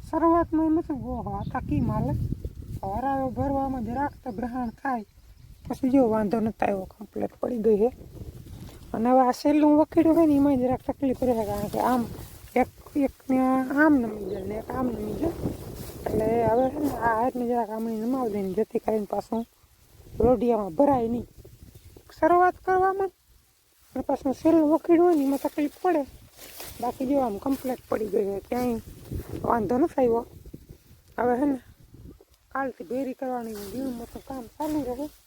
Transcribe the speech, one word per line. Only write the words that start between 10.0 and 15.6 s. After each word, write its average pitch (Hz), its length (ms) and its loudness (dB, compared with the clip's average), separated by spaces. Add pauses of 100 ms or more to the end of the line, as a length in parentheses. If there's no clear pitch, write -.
હોય 330 100 6
ને, 294 80 4
એમાંય 277 220 4
જરાક 254 240 0 (100)
તકલીફ 254 320 0
રહે, 233 240 2
કારણ 202 220 -4
કે 214 120 -4
આમ 233 240 2 (520)
એક, - 400 -2
એકને 262 420 0 (320)
આમ 302 240 6
નમી 214 360 -2
જાય 196 120 -6
ને 196 120 -6
એક 226 160 -10
આમ 254 160 -2
નમી 214 280 -4
જાય. 302 160 -2 (760)